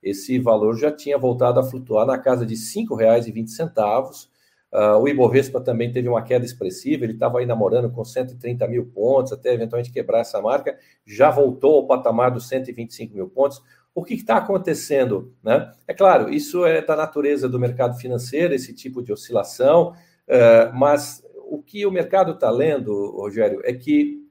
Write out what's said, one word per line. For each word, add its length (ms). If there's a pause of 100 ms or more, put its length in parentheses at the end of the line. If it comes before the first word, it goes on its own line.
esse 340
valor 400
já 140
tinha 260
voltado 420
a 40
flutuar 420
na 120
casa 280
de 120
cinco 360
reais 320
e 60
vinte 200
centavos. 800 (420)
Ah, 260
o 100
Ibovespa 540
também 300
teve 180
uma 120
queda 220
expressiva, 640
ele 80
tava 260
aí 60
namorando 440
com 140
cento 300
e 40
trinta 300
mil 200
pontos, 440
até 220
eventualmente 380
quebrar 280
essa 220
marca, 360 (280)
já 260
voltou 440
ao 120
patamar 440
dos 160
cento 220
e 40
vinte 180
e 40
cinco 200
mil 140
pontos. 320 (340)
O 80
que 140
que 80
tá 120
acontecendo, 960 (100)
né? 280 (160)
É 60
claro, 360
isso 360
é 160
da 140
natureza 520
do 120
mercado 380
financeiro, 560
esse 200
tipo 280
de 120
oscilação, 800 (340)
eh, 460
mas 500 (260)
o 120
que 240
o 60
mercado 460
tá 120
lendo, 600
Rogério, 520
é 80
que 600